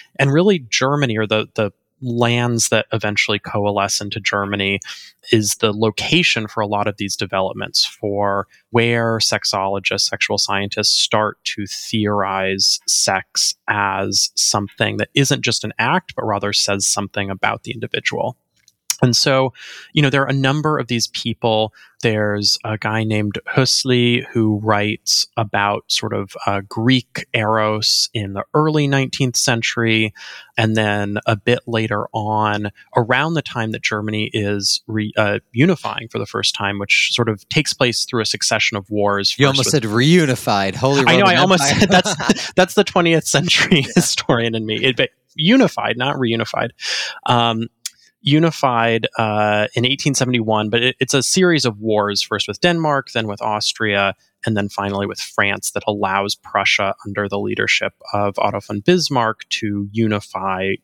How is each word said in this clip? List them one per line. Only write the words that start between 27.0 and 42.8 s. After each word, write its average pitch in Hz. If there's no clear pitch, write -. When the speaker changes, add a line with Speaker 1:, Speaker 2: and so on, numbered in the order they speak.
Speaker 1:
eros 107
in 98
the 98
early 151
nineteenth 135
century. 113
And 110
then 104
a 117
bit 120
later 110
on, 107
around 127
the 156
time 110
that 113
Germany 107
is 101
re-, 107
uh, 104
unifying 117
for 117
the 110
first 110
time, 101
which -
sort 113
of 104
takes -
place 123
through 120
a 107
succession -
of 98
wars. 101
Speaker 2:
You 139
Speaker 1:
first 139
Speaker 2:
almost 131
Speaker 1:
with 143
Speaker 2:
said -
reunified. 117
Holy 139
Speaker 1:
I 165
know, 175
Speaker 2:
Roman 180
Speaker 1:
I -
almost 180
Speaker 2:
Empire. 139
Speaker 1:
said, 208
that's, 180
Speaker 2:
<laughs> -
Speaker 1:
that's 185
the 170